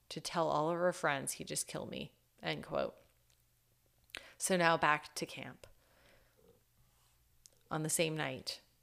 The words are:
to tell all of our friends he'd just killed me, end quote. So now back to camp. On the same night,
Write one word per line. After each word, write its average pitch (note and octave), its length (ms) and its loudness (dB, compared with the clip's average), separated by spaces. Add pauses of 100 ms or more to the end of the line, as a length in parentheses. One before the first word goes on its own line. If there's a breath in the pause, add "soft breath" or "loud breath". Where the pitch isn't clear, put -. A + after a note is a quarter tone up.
to - 120 -10
tell E3 260 0
all D3+ 220 4
of E3+ 60 0
our F3 180 2
friends C#3 400 0
he'd - 140 -10
just - 200 -4
killed - 220 -6
me, C#3 220 -8 (320)
end D#3 200 -4
quote. C2+ 300 -2 (1400 loud breath)
So - 180 2
now E3+ 220 6
back D3+ 380 2
to - 100 -6
camp. - 400 -12 (2000 soft breath)
On D#3 100 -2
the D#3 80 -2
same D#3+ 260 2
night, C#3 440 -4 (240)